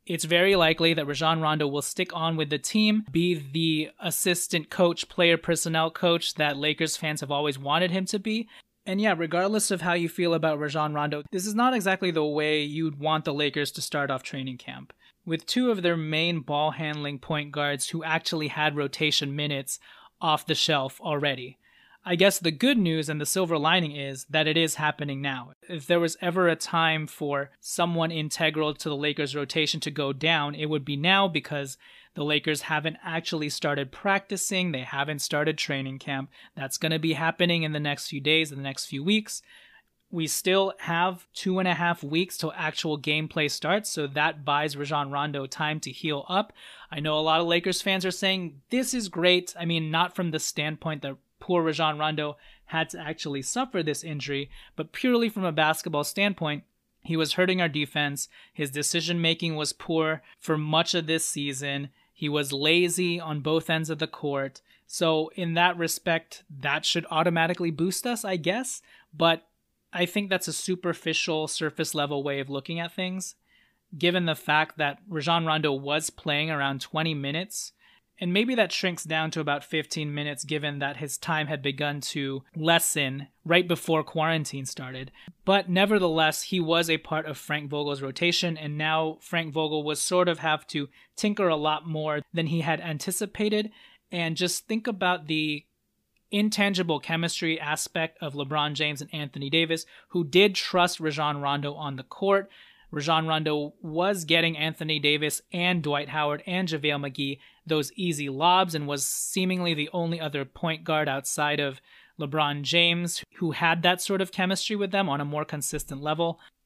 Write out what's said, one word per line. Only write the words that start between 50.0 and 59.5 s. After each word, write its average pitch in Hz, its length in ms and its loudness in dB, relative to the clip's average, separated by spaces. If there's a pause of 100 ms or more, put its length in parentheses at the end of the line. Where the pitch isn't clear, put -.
from 175 140 0
the 156 80 -2
standpoint 151 640 -4
that 139 120 -8 (240)
poor 175 240 2
Rajon 156 340 2
Rondo 151 400 -2 (280)
had 160 260 -2
to 175 80 -10
actually 147 420 -6
suffer 240 420 -2
this 151 180 -4
injury, 143 480 -6 (280)
but 156 160 -6
purely 240 340 2
from 208 160 -4
a 175 80 0
basketball 156 540 2
standpoint, 175 580 -2 (380)
he 165 160 -2
was 156 160 2
hurting 185 260 2
our 170 80 4
defense. 143 600 -2 (240)
His 143 180 -4
decision-making 165 840 0